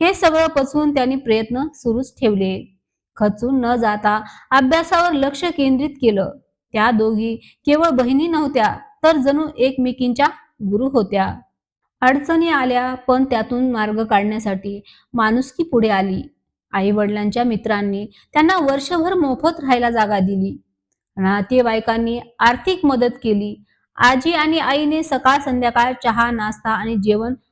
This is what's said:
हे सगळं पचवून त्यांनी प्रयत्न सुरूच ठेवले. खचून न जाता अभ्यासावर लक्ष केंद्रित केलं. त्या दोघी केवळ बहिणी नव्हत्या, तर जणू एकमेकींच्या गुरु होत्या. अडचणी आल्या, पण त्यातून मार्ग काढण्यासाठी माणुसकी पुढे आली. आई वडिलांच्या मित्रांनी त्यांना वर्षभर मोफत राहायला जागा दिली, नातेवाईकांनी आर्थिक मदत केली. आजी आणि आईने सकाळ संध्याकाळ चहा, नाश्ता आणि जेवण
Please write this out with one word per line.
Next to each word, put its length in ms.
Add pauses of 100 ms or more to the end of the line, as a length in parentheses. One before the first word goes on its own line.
हे 140
सगळं 320
पचवून 480
त्यांनी 220
प्रयत्न 580
सुरूच 460
ठेवले. 580 (380)
खचून 480
न 120
जाता 460 (280)
अभ्यासावर 600
लक्ष 320
केंद्रित 560
केलं. 300 (420)
त्या 180
दोघी 460 (300)
केवळ 240
बहिणी 360
नव्हत्या, 500 (280)
तर 120
जणू 300 (100)
एकमेकींच्या 680 (440)
गुरु 180
होत्या. 460 (680)
अडचणी 480
आल्या, 460
पण 300
त्यातून 460
मार्ग 340
काढण्यासाठी 760 (340)
माणुसकी 480
पुढे 260
आली. 340 (500)
आई 180
वडिलांच्या 540
मित्रांनी 640 (260)
त्यांना 260
वर्षभर 560
मोफत 460
राहायला 300
जागा 280
दिली, 380 (600)
नातेवाईकांनी 1040 (180)
आर्थिक 480
मदत 360
केली. 420 (320)
आजी 360
आणि 260
आईने 440
सकाळ 360
संध्याकाळ 540 (120)
चहा, 260
नाश्ता 400
आणि 320
जेवण 320 (180)